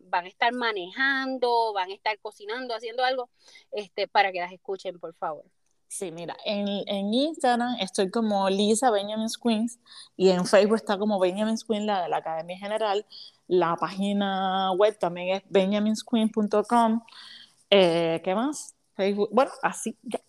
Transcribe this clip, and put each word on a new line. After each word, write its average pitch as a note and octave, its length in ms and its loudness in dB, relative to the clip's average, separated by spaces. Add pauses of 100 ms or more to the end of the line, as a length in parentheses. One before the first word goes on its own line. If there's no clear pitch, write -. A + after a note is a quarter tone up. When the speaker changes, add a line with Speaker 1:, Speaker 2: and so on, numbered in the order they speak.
Speaker 1:
van F3+ 160 -2
a F#3 40 -14
estar A#3+ 240 0
manejando, A#3+ 1200 0
van F#3 180 -2
a - 20 -12
estar G#3+ 260 -4
cocinando, A3 560 -10
haciendo A#3 280 -6
algo, B3+ 260 -2 (420)
este, G3+ 360 -6
para G3 240 4
que F#3 100 -6
las F3 100 -8
escuchen, F#3 480 -10
por E3 160 -12
favor. D#3 300 -8 (420)
Speaker 2:
Sí, F#3 240 -10
mira, E3 340 -10
en, G3+ 220 -2 (200)
en G3+ 260 -4
Instagram B3 680 0
estoy F#3+ 320 -2
como G#3 380 0
Lisa G#3 420 4
Benjamin's G#3+ 460 -2
Queens A#3 420 -2 (360)
y F4+ 140 6
en F3+ 160 4
Facebook G#3 300 6
está G#3 240 -2
como G#3 200 0
Benjamin's G#3+ 440 0
Queen, G#3+ 240 -4
la G3 160 0
de D#3 60 -4
la D#3 80 -2
Academia E3 420 -8
General. G#3 440 -2 (440)
La E3+ 280 4
página F#3+ 1000 0
web G#3 260 4
también F3+ 380 -2
es G3 120 -10
benjaminsqueen G#3+ 800 2
punto G#3 340 0
com. A#3 380 2 (680)
Eh, E3+ 520 4
¿qué F#3 120 0
más? C4+ 400 -4 (200)
Facebook, G3+ 360 0
bueno, C4+ 180 2 (140)
así F#3+ 400 -6
ya. A#3 260 -8